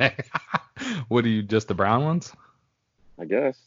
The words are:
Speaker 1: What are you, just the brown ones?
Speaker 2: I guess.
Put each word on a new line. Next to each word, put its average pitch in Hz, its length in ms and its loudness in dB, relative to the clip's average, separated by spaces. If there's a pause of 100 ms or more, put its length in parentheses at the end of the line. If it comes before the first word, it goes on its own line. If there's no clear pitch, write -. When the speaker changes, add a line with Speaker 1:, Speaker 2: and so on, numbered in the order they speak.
(1080)
Speaker 1:
What 117 160 2
are 117 40 2
you, 110 120 2
just 107 260 0
the 101 60 -2
brown 101 300 2
ones? 165 280 -2 (880)
Speaker 2:
I 82 60 -10
guess. 131 420 0